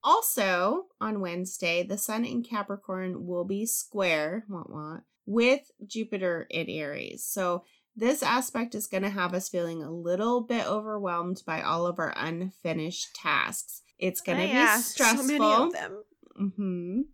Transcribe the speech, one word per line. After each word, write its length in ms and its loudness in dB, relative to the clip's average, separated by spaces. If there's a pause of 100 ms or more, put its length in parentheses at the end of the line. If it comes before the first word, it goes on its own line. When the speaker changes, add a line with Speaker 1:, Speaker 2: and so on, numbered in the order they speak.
Speaker 1:
Also, 800 4 (160)
on 200 -2
Wednesday, 600 -2
the 140 -4
sun 260 -2
in 200 -2
Capricorn 840 -6
will 200 -2
be 200 -2
square, 840 0
wah, 200 -8
wah, 300 -10 (280)
with 460 2 (160)
Jupiter 640 -4
in 200 -4
Aries. 560 -8
So 380 -2 (320)
this 280 2
aspect 520 0
is 120 -6
gonna 220 0
have 240 -2
us 160 -2
feeling 340 -4
a 80 -8
little 500 0
bit 240 0
overwhelmed 800 -2
by 160 -2
all 240 0
of 140 -2
our 160 -2
unfinished 1000 -4
tasks. 680 -2 (180)
It's 220 0
gonna 220 0
Speaker 2:
Oh, 40 2
Speaker 1:
be 40 0
Speaker 2:
yeah. 280 6
Speaker 1:
stressful. 440 4
Speaker 3:
So 40 2
many 260 6
of 200 6
them. 300 -8 (380)
Speaker 1:
Mm-hmm. 600 -2 (120)